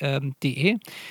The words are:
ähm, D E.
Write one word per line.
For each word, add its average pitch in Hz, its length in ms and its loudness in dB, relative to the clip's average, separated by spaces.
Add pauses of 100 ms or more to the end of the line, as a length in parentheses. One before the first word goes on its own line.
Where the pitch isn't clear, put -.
ähm, 139 320 0 (100)
D 143 60 2
E. 151 300 2 (320)